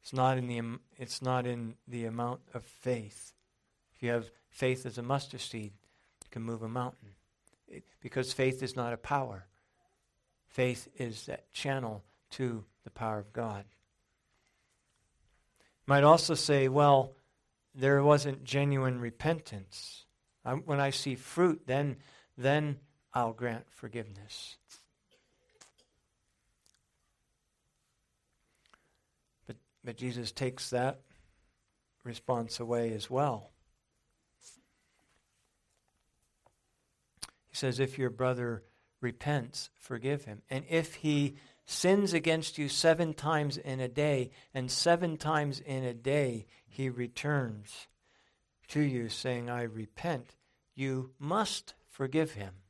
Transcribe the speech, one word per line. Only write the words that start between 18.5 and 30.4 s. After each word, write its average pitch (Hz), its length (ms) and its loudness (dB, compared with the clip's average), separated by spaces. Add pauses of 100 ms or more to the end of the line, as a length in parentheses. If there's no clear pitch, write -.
repentance." 120 1040 -6 (400)
I'm, 127 160 -2
when 143 200 0
I 139 100 4
see 131 240 -4
fruit, 170 520 2
then, 135 300 0 (400)
then 143 420 2 (360)
I'll 117 180 2
grant 117 380 -6
forgiveness. 104 840 -12 (4000)
But, 110 100 -16 (280)
but 117 120 -10
Jesus 123 360 -6
takes 127 380 -6